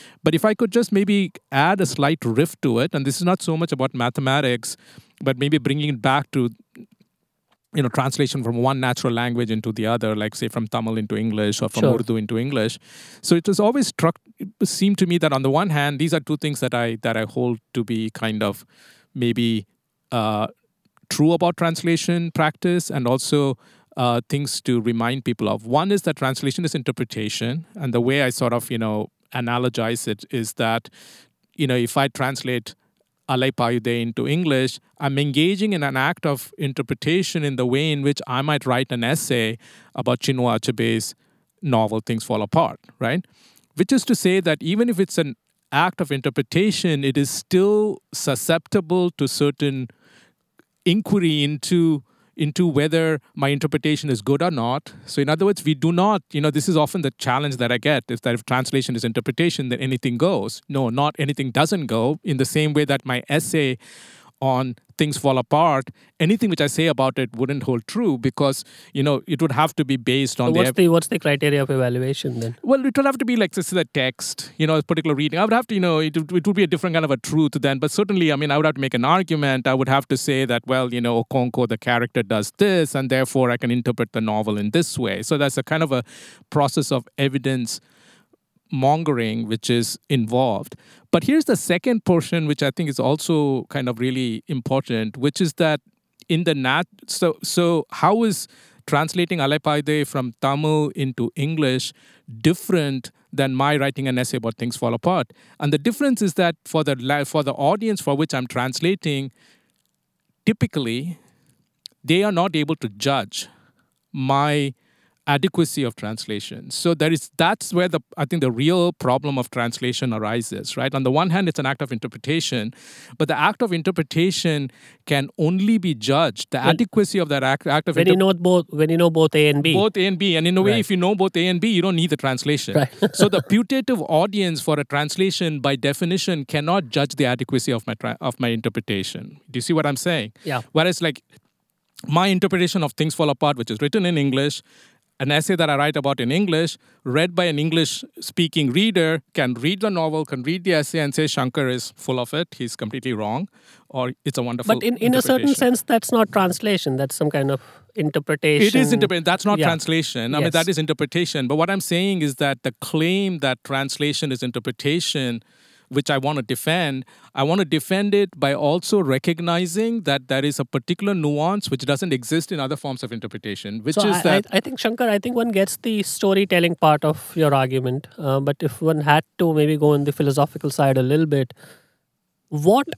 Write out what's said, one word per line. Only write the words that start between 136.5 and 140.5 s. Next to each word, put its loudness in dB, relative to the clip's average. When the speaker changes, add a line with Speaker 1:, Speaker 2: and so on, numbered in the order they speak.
Speaker 1:
judge 0
the 2
adequacy -2
of -4
my -4
tra-, -6
of -4
my 0
interpretation. -4
Do -8
you -2
see -2
what 2
I'm -2
saying? -4
Speaker 2:
Yeah. -4